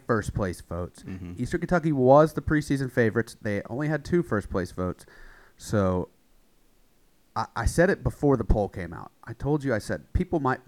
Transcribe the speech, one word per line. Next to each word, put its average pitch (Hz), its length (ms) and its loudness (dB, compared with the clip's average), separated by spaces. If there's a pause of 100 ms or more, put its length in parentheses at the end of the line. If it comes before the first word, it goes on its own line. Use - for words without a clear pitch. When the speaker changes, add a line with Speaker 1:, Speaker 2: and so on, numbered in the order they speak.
Speaker 1:
first 107 260 -2
place 92 280 -4
votes. - 420 -10
Speaker 2:
Mm-hmm. 90 340 -12
Speaker 1:
Eastern 123 240 -4
Kentucky 165 300 0
was 143 420 8
the 151 80 -4
preseason 139 500 -2
favorites. 113 500 2
They 104 280 -4
only 143 180 -4
had 151 160 -2
two 175 200 0
first 104 260 -4
place 90 220 -4
votes. 90 340 -6 (520)
So 92 520 0 (1300)
I, 113 100 -4 (100)
I 117 100 -4
said 170 240 2
it 170 140 -2
before 131 340 0
the 113 60 -2
poll 101 260 2
came 87 240 -10
out. 57 180 -14 (120)
I 117 100 -14
told 139 300 -4
you, 135 100 -2
I 107 60 -2
said - 340 -10
people 180 260 0
might, 131 280 0